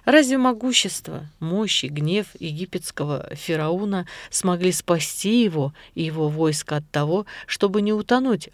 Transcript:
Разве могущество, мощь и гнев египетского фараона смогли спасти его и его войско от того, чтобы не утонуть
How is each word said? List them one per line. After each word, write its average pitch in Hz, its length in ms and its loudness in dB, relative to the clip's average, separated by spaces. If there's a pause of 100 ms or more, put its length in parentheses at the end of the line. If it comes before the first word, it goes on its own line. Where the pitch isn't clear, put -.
Разве 269 340 6
могущество, 240 920 -2 (100)
мощь 185 460 -2
и - 20 -4
гнев 156 520 -2
египетского 156 1000 -6
фараона 175 680 -2 (240)
смогли 180 440 0
спасти 185 680 2
его 156 300 0 (220)
и 165 80 -2
его 156 240 0
войско 156 480 0
от 147 160 -6
того, 156 340 0 (200)
чтобы 202 360 0
не 208 120 2
утонуть 240 600 2